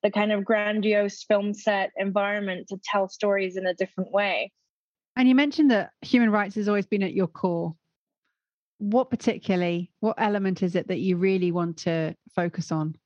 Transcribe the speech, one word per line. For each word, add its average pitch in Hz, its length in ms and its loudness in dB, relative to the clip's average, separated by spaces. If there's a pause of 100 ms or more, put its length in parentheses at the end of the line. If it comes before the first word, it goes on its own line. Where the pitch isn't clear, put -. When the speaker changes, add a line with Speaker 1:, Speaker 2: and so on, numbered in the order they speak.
Speaker 1:
the 208 80 2
kind 208 220 0
of 202 120 -2
grandiose 208 800 0
film 208 300 0
set 202 420 -2
environment 202 720 -4
to 190 160 -10
tell 196 240 -2
stories 196 480 -2
in 185 100 -4
a 185 60 0
different 185 400 -6
way. 190 400 -2 (640)
Speaker 2:
And 254 100 4
you 254 80 6
mentioned 285 360 4
that 208 220 2 (100)
human 240 280 4
rights 208 260 0
has 208 120 -2
always 202 180 2
been 202 160 0
at 190 120 -2
your 185 120 2
core. 170 480 -2 (1000)
What 220 320 0
particularly, 180 840 -2 (100)
what 214 180 0
element 202 440 0
is 180 140 0
it - 120 -2
that 185 120 -4
you 185 160 2
really 180 360 2
want 170 260 -2
to 165 360 -2 (200)
focus 175 360 -2
on? 160 360 -2